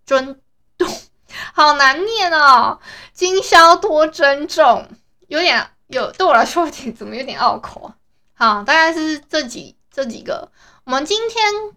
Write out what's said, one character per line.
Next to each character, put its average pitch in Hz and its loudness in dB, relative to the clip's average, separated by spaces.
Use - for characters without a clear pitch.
珍 269 -4
重， 349 -4
好 302 4
难 285 2
念 415 -2
哦， 294 4
今 370 -2
宵 339 6
多 320 0
珍 294 0
重， 262 2
有 294 -4
点， 269 0
有， 233 -6
对 381 -2
我 320 4
来 233 4
说 330 -2
有 302 -6
点， 247 -14
怎 208 -16
么 214 -14
有 247 -12
点 254 -12
拗 - -2
口 - -18
啊？ - -20
好， 214 0
大 269 0
概 320 2
是 311 -6
这 311 -6
几， - -16
这 277 -6
几 226 -12
个。 - -10
我 254 -16
们 262 -2
今 440 -4
天， 453 -2